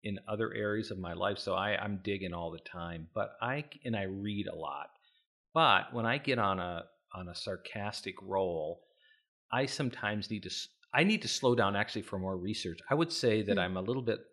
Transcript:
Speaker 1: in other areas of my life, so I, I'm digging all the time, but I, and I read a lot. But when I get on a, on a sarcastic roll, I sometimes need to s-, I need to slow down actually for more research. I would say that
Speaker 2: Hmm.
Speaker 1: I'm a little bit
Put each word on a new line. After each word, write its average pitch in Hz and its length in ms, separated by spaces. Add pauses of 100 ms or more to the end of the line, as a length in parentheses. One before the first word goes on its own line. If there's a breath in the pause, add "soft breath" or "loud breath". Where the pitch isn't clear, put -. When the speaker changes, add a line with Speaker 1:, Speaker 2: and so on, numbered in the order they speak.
Speaker 1:
in 101 240
other 110 260
areas 104 380
of 95 80
my 87 140
life, 98 240
so - 180
I, 98 220
I'm 101 260
digging 95 300
all 85 180
the 82 80
time, 85 560
but 104 160 (100)
I, 135 240 (200)
and 117 100
I 98 80
read 98 440
a 87 80
lot. 78 340 (640 soft breath)
But 143 400
when 117 120
I 120 120
get 135 220
on 98 200
a, 87 240 (300)
on 92 160
a 85 60
sarcastic 101 840
roll, 87 600 (720 soft breath)
I 131 160
sometimes 107 600
need 107 140
to 92 60
s-, - 180 (260)
I 143 100
need 208 180
to - 80
slow 123 260
down 101 200
actually 107 260
for - 180
more 95 180
research. 90 420 (100)
I 139 60
would 165 180
say 110 300
that 104 100
Speaker 2:
Hmm. 101 60
Speaker 1:
I'm 92 180
a 92 40
little 127 200
bit 113 180 (140)